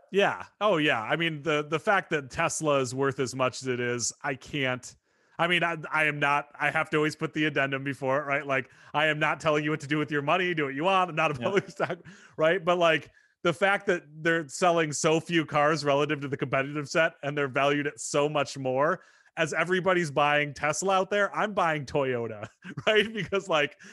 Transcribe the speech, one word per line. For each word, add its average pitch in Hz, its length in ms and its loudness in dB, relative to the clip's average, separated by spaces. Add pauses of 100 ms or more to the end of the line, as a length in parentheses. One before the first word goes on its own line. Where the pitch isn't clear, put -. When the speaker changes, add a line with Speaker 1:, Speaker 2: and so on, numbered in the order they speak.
(120)
Speaker 1:
Yeah. 151 320 0 (180)
Oh, 202 160 2
yeah. 143 240 2
I 123 140 -2
mean, 160 260 -2
the, 151 260 0
the 151 120 -2
fact 196 320 0
that 139 180 -2
Tesla 156 500 0
is 127 160 -2
worth 135 240 0
as 127 160 -2
much 127 280 -2
as 131 40 -8
it 123 120 -2
is, 120 340 -2 (100)
I 143 120 -4
can't, 127 600 -6 (440)
I 170 80 2
mean, 170 160 2
I, 170 140 0 (140)
I 156 140 2
am 147 140 0
not, 143 300 2 (100)
I 147 100 0
have 156 220 -2
to 156 60 2
always 151 180 0
put 156 180 -6
the 156 120 0
addendum 139 380 0
before 139 360 -2
it, 147 60 -6
right? 143 200 -2
Like, 131 240 -2 (240)
I 151 140 2
am 151 120 0
not 156 200 0
telling 151 240 2
you 151 80 0
what 151 100 -2
to 139 60 -12
do 151 100 0
with 151 140 -2
your 147 100 0
money, 180 320 0
do 151 120 -2
what 135 100 -6
you 147 80 -4
want. 185 260 2
I'm 156 60 -8
not 160 160 2
a - 40 -4
Speaker 2:
Yep. 117 80 -8
Speaker 1:
public 196 260 0
stock, 170 280 -4 (400)
right? 165 260 2
But, 180 140 2
like, 160 320 2 (340)
the 175 100 2
fact 196 340 2
that 175 160 2 (180)
they're 165 280 0
selling 170 420 2
so 160 280 2
few 160 260 0
cars 147 400 2
relative 143 360 2
to 143 60 -6
the 135 80 -6
competitive 139 540 -2
set 165 240 2 (100)
and 147 140 -4
they're 143 100 0
valued 143 400 2
at 147 120 -10
so 147 280 0
much 143 300 -4
more, 139 420 0 (380)
as 165 160 0
everybody's 175 580 0
buying 147 420 2
Tesla 160 440 0
out 190 120 0
there, 202 240 0
I'm 196 200 -2
buying 160 320 0
Toyota, 117 640 -4 (160)
<laughs> - 200 -10
right? 220 280 2
Because, 196 340 -4
like, 147 300 0 (160)